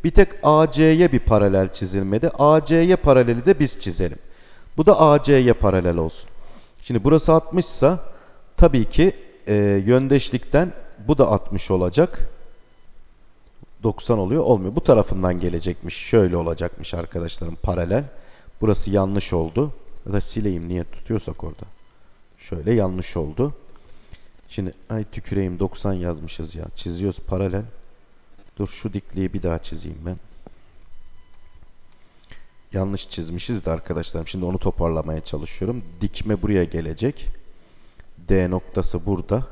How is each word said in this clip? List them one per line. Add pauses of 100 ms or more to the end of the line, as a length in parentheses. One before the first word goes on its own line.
Bir
tek (140)
A
C'ye
bir
paralel
çizilmedi. (100)
A
C'ye
paraleli
de
biz
çizelim. (600)
Bu
da
A
C'ye
paralel
olsun. (520)
Şimdi
burası
altmışsa (580)
tabii
ki, (320)
e, (300)
yöndeşlikten (340)
bu
da
altmış
olacak. (1500)
Doksan
oluyor,
olmuyor.
Bu
tarafından
gelecekmiş.
Şöyle
olacakmış
arkadaşlarım,
paralel. (580)
Burası
yanlış
oldu. (340)
Ya
da
sileyim,
niye
tutuyorsak
orada. (760)
Şöyle
yanlış
oldu. (960)
Şimdi, (160)
ay
tüküreyim,
doksan
yazmışız
ya. (100)
Çiziyoruz
paralel. (960)
Dur,
şu
dikliği
bir
daha
çizeyim
ben. (2500)
Yanlış
çizmişiz
de
arkadaşlarım.
Şimdi
onu
toparlamaya
çalışıyorum. (180)
Dikme
buraya
gelecek. (1000)
D
noktası
burada. (140)